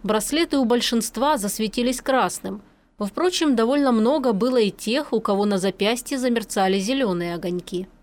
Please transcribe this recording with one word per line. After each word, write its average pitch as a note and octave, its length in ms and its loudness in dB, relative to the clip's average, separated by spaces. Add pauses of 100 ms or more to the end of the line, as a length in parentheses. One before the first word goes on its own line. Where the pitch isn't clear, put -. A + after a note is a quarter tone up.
Браслеты D4 560 0
у B3+ 60 2
большинства A#3+ 720 0
засветились A3 640 -2
красным. G3+ 640 -2 (380)
Впрочем, D4 560 0
довольно B3+ 360 2
много B3 420 2
было B3 240 2
и G#3 120 4
тех, C4 420 -4
у A3+ 80 2
кого G3+ 260 0
на G3+ 120 2
запястье G#3 640 -2
замерцали G#3 580 0
зелёные F#3+ 560 -2
огоньки. F3+ 540 -6 (160)